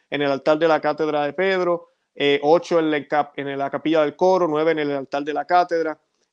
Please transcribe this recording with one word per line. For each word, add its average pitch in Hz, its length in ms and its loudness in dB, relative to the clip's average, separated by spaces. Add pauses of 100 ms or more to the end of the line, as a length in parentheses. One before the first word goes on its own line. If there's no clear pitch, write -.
en 143 140 -4
el 143 80 0
altar 147 260 0
de 160 100 0
la 156 140 2
cátedra 151 420 -2
de 143 100 -4
Pedro, 180 580 -2 (240)
eh, 143 260 2
ocho 170 380 4
en 160 100 0
la 147 180 -4
cap-, 147 280 -2
en 139 220 -8
la 139 120 -4
capilla 151 320 0
del 147 140 0
coro, 180 320 2
nueve 156 240 0
en 156 80 0
el 147 120 -2
altar 143 320 -6
de 147 100 -8
la 147 120 -4
cátedra. 170 540 0 (340)